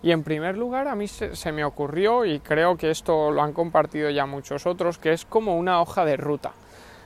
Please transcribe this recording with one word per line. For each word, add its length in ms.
Y 120
en 100
primer 340
lugar, 300
a 80
mí 140
se, 260
se 160
me 140
ocurrió, 600
y 140
creo 380
que 140
esto 420
lo 100
han 100
compartido 580
ya 160
muchos 400
otros, 320
que 140
es 120
como 320
una 240
hoja 240
de 120
ruta. 360